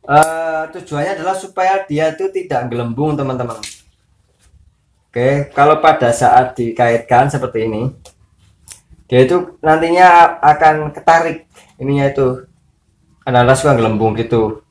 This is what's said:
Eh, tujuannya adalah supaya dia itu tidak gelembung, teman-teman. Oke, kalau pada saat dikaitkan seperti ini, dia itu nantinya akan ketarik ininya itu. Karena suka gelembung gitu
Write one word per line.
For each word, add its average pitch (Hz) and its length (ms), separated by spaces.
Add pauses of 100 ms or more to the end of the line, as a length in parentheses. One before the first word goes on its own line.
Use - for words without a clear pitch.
Eh, 160 640
tujuannya 175 480
adalah 185 160
supaya 190 480
dia 156 320
itu 381 160
tidak 123 400
gelembung, 120 480
teman-teman. 123 400 (1500)
Oke, 139 400
kalau 151 320
pada 127 320
saat 123 400
dikaitkan 120 720
seperti 117 400
ini, 113 240 (1200)
dia 127 160
itu 180 320
nantinya 170 800
akan 151 560
ketarik 165 560 (320)
ininya 139 240
itu. 131 400 (800)
Karena 123 320
suka 143 160
gelembung 110 400
gitu 110 560